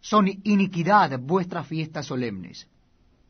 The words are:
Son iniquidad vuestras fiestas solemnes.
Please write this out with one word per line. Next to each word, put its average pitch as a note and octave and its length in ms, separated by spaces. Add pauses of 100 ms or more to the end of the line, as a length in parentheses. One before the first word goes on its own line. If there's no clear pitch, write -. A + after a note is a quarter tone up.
Son G#3+ 260
iniquidad F#3+ 920
vuestras F3 480
fiestas D#3 400
solemnes. A#2 600 (640)